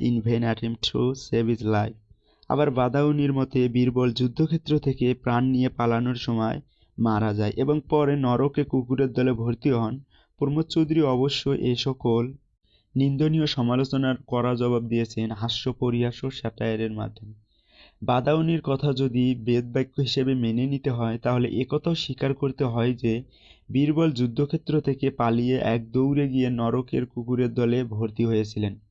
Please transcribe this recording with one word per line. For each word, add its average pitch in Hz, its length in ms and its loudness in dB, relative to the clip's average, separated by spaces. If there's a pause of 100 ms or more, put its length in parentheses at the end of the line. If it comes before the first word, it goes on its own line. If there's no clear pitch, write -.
in 117 140 0
vain 117 320 2
attempt 113 380 -6
to 123 80 0
save 123 480 0
his 113 140 0
life।" 107 520 -2 (340)
আবার 143 220 2
বাদাউনির 143 600 2
মতে 131 360 0
বীরবল 123 440 2
যুদ্ধক্ষেত্র 151 680 0
থেকে 131 360 0
প্রাণ 123 300 0
নিয়ে 127 240 2
পালানোর 120 460 0
সময় 117 460 -2 (380)
মারা 110 360 2
যায় 104 220 0
এবং 147 240 0 (100)
পরে 143 260 2
নরকে 135 480 0
কুকুরের 127 480 -2
দলে 127 200 0
ভর্তি 117 380 -2
হন। 117 300 -2 (380)
প্রমোদ 147 280 0
চৌধুরী 160 340 0
অবশ্য 135 500 0
এ 127 240 0
সকল 123 580 0 (640)
নিন্দনীয় 151 500 2
সমালোচনার 131 680 0 (120)
কড়া 123 280 0
জবাব 120 300 0
দিয়েছেন 113 460 -2
হাস্য, 113 420 -4
পরিহাস 120 520 -2
ও 135 60 -4
স্যাটায়ারের 110 600 -4
মাধ্যমে। 107 400 -10 (720)
বাদাউনির 151 580 2
কথা 139 320 0
যদি 127 420 2
বেদবাক্য 120 680 -2
হিসেবে 131 340 0
মেনে 120 320 0
নিতে 139 240 -2
হয়, 117 280 -2
তাহলে 123 300 0
একথাও 147 460 -2
স্বীকার 139 400 -4
করতে 139 300 -2
হয় 120 300 0
যে 117 280 -2 (500)
বীরবল 147 400 2
যুদ্ধক্ষেত্র 139 680 0
থেকে 135 300 0
পালিয়ে 120 460 2
এক 113 360 -2
দৌড়ে 139 360 2
গিয়ে 127 220 2
নরকের 123 560 -2
কুকুরের 123 480 -2
দলে 120 300 2
ভর্তি 110 400 -2
হয়েছিলেন। 107 540 0 (120)